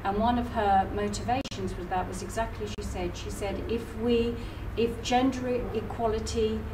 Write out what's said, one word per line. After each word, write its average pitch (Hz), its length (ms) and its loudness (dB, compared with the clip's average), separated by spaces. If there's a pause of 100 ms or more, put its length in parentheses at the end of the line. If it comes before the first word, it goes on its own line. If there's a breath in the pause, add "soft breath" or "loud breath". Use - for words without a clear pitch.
And 208 160 0
one 240 180 4
of 240 140 -2
her 196 420 4
motivations 208 800 -2
was 175 120 -6
that 185 200 0
was 190 140 -6
exactly 220 440 -4
as 202 140 -6
she 202 60 -4
said. 180 320 -4
She 208 140 -6
said, 196 380 -4
If 226 280 -2
we, 233 380 4 (420 loud breath)
if 233 240 2
gender 254 460 2 (260)
equality 220 880 0 (140)